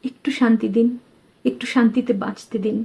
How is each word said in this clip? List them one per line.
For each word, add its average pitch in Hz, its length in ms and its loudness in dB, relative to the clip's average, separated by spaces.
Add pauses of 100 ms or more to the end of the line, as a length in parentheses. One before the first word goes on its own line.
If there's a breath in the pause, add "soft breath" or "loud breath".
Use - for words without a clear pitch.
একটু - 240 -8 (100)
শান্তি 226 380 2
দিন, 233 120 4 (560)
একটু 254 200 -4 (100)
শান্তিতে 240 380 2 (120)
বাঁচতে 202 340 -10
দিন। 208 260 -2